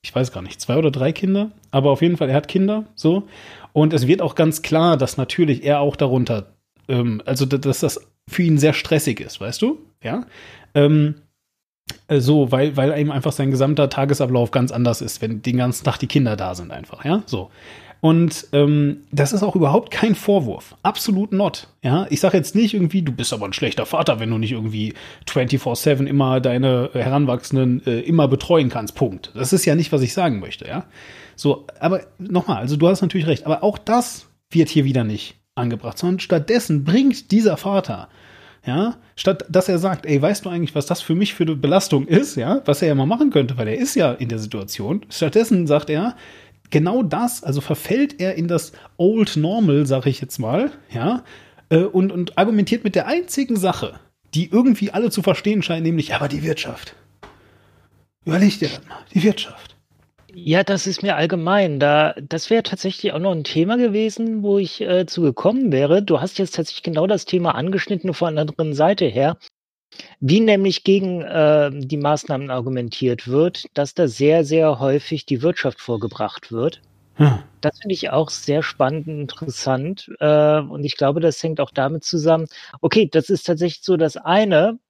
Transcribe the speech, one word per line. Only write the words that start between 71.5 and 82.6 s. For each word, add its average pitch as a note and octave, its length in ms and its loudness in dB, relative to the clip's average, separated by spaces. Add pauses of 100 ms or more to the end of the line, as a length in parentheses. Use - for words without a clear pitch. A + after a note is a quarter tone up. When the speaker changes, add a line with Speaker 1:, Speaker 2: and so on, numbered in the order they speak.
Speaker 2:
die C#3 240 -6
Maßnahmen C#3+ 540 -2
argumentiert B2 760 -4
wird, D3+ 480 0
dass C#3+ 200 -4
da E3+ 120 2
sehr, D3 380 2
sehr D#3 340 2
häufig C#3 480 -2
die B2+ 160 -2
Wirtschaft D#3+ 380 -2
vorgebracht G#2+ 720 -8
wird. A#2+ 280 -4 (360)
Speaker 1:
Hm. C3+ 240 4 (200)
Speaker 2:
Das - 200 -4
finde G3 140 -4
ich - 160 -8
auch D3+ 200 0
sehr D3+ 320 -2
spannend D3 460 -2
und D3+ 120 -8
interessant. C#3 920 -6 (100)
Äh, D3+ 400 4
und C#3+ 240 -10
ich - 120 -6
glaube, D3 240 0
das D#3+ 220 0
hängt D#3+ 180 -4
auch C#3 120 -4
damit C3+ 320 -2
zusammen, D#3+ 420 2 (340)